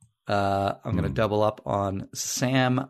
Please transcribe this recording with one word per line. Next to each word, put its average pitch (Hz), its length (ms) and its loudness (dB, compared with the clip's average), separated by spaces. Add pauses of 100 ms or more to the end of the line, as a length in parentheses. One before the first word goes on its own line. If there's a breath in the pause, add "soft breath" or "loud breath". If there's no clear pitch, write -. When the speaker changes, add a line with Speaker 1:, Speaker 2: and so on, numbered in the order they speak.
(280)
Speaker 1:
Uh, 98 480 0 (100)
I'm 117 100 -2
gonna 87 120 0
Speaker 2:
Hmm. 95 80 -4
Speaker 1:
double 107 260 2
up 107 240 0
on 98 480 -2
Sam 131 760 0